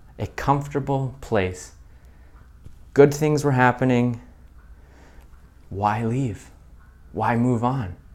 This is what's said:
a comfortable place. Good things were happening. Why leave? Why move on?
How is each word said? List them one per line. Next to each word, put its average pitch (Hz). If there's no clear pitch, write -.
a 104
comfortable 139
place. 92
Good 143
things 151
were 143
happening. 123
Why 104
leave? 117
Why 110
move 120
on? 127